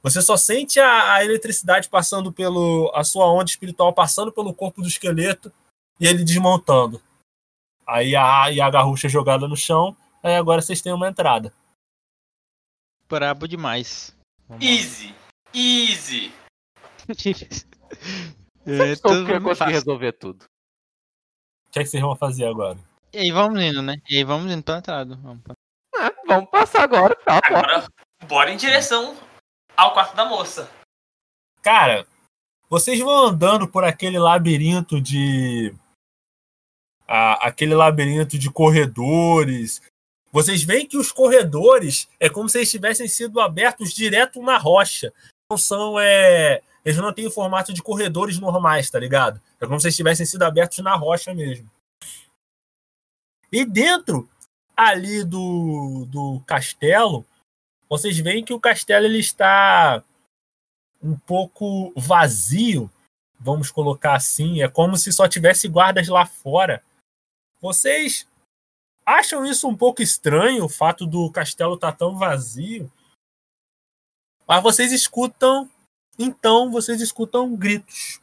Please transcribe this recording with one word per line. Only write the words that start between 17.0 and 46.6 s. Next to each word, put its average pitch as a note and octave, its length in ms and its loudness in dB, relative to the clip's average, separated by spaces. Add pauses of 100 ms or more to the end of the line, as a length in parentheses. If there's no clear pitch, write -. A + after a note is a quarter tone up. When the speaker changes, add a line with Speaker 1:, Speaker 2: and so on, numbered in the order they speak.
Speaker 2:
<laughs> - 680 -10 (920)
É, C#3+ 120 -6
Speaker 4:
Vocês C#3 240 0
Speaker 2:
tudo G3 120 2
Speaker 4:
acham F#3 120 0
que F#3+ 80 -4
eu - 20 0
Speaker 2:
muito F3+ 100 -4
Speaker 4:
consegui F3+ 140 -4
Speaker 2:
fácil. D#3+ 160 -2
Speaker 4:
resolver B2+ 380 -4
tudo? - 320 -18 (1200)
Speaker 1:
O - 60 -20
que D3 80 -4
é - 20 -2
que C#3 60 -4
vocês C#3+ 120 -6
vão C#3 140 -2
fazer C3 320 -4
agora? G2+ 320 -6 (340)
Speaker 2:
E G#3 60 -12
aí, F3+ 140 -2
vamos G3+ 280 0
indo, D3 220 -4
né? C#3 260 -10
E C#3+ 100 -2
aí, C#3 40 0
vamos D#3 300 -4
indo D#3+ 100 -8
pra D#3+ 160 -6
entrada. C3+ 380 -10
Vamos B2 260 -20
pra - 120 -20 (400)
Speaker 4:
É, - 180 -4 (140)
vamos F#3+ 240 0
passar G#4+ 320 2
agora A#3 320 2
pra - 280 2
Speaker 3:
Agora, E3+ 460 2 (380)
bora C#3 240 0
em G#3 60 -8
direção C4+ 600 -2 (600)
ao F#3 160 6
quarto F#3+ 240 0
da A3 80 0
moça. F#3+ 460 -8 (880)
Speaker 1:
Cara, D3+ 460 4 (640)
vocês A#3 300 0
vão C#4 280 4
andando F#3+ 420 2
por F#3 160 0
aquele F3+ 340 -2
labirinto E3 840 2
de, C3 720 -2 (1300)
a, A2+ 420 2
aquele D#3 260 0
labirinto D3+ 640 2
de C3+ 120 -4
corredores. D3 1300 2 (500)
Vocês D#3+ 300 0
veem C4+ 240 0
que C#4 100 -8
os - 160 -2
corredores G#3+ 960 4 (100)
é E3 100 2
como G#3 200 -4
se A#3+ 100 0
eles A3+ 120 0
tivessem A3 360 -2
sido A#3 340 -4
abertos G3+ 520 0
direto A3 500 0
na B3+ 140 0
rocha. F#3 560 2 (380)
Não G#3+ 80 -2
são, G#3 420 -2
é... F3+ 600 6 (220)